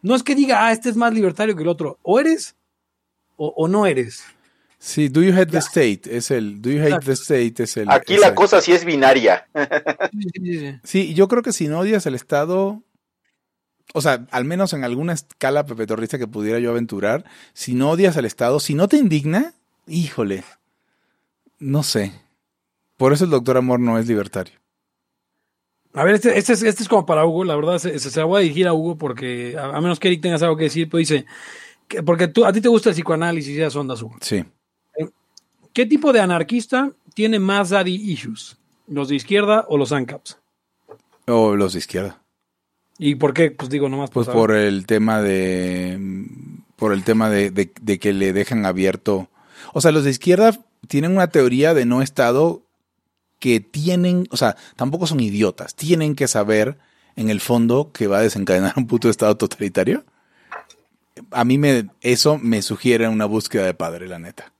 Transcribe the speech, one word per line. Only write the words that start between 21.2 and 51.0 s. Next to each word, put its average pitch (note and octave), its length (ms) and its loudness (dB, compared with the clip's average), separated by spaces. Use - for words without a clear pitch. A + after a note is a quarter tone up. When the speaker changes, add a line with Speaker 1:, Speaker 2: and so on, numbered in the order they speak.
Speaker 2:
no C#3+ 240 -2
sé. G2 300 -2
Por C3 160 4
eso D3+ 120 2
el F3 60 -2
doctor B2+ 280 2
Amor B2+ 220 0
no A#2 180 0
es A2+ 80 -2
libertario. G2+ 480 -4
Speaker 1:
A D3 120 -2
ver, G3 100 6
este, G#3+ 240 4
este A3+ 160 2
es, G3 80 -2
este A3 220 0
es F#3 40 -12
como G3+ 160 4
para D#3 220 2
Hugo, E3+ 180 0
la E3 100 -2
verdad, D#3 240 0
se, E3 200 -6
se, C3 120 -8
se B2+ 100 -4
la D#3 40 0
voy F#3 140 2
a G3+ 40 4
dirigir E3+ 240 2
a E3+ 60 2
Hugo D#3+ 240 -2
porque, B2 640 -8
a, C#3+ 60 -8
a D3 60 -4
menos F3 180 -2
que G3 80 0
Eric E3+ 140 0
tengas E3 200 0
algo E3 140 2
que D#3+ 80 -2
decir, D#3 240 -2
pero E3+ 120 -2
dice, D3+ 260 0
que, - 160 -8
porque E3+ 260 2
tú, A3+ 180 4
a G3 60 4
ti G#3+ 100 0
te B3 60 4
gusta A3+ 200 4
el F#3 60 2
psicoanálisis E3 600 -4
y D3 60 -4
esas D3 160 -2
ondas, C3 240 -6
Hugo. A#2 220 -14
Speaker 2:
Sí. G2 200 -4
Speaker 1:
¿Qué B3 120 2
tipo D4 280 2
de A3+ 60 6
anarquista A3 720 -2
tiene G#3+ 240 0
más G3 320 0
daddy F#3 240 0
issues? F#3 600 -8
¿Los C#3+ 220 -6
de C#3+ 80 -2
izquierda G#3 520 0
o D#3 100 0
los C3 140 0
ancaps? C3+ 460 -6
Speaker 2:
O A2 300 2
los G2 160 0
de F#2 60 -6
izquierda. F#2+ 440 -8
Speaker 1:
¿Y D3 160 0
por C#3 180 0
qué? D#3+ 180 2
Pues C3+ 200 -12
digo, C#3 180 -2
nomás C3+ 220 -6
Speaker 2:
Pues A#2+ 160 -2
Speaker 1:
por B2 80 -8
saber. A2+ 40 4
Speaker 2:
por G#2+ 60 4
el G2+ 320 0
tema G#2+ 360 0
de, F#2 760 -2
por G#2+ 160 0
el G2 120 -2
tema A2 260 2
de, G2+ 200 2
de, F#2 300 -2
de G#2 180 -2
que G#2 140 0
le G2 220 0
dejan G2+ 320 -2
abierto. F#2+ 600 -2
O D3+ 80 -4
sea, D#3+ 120 4
los D3+ 120 2
de C#3 60 2
izquierda F3+ 420 4
tienen D#3 240 0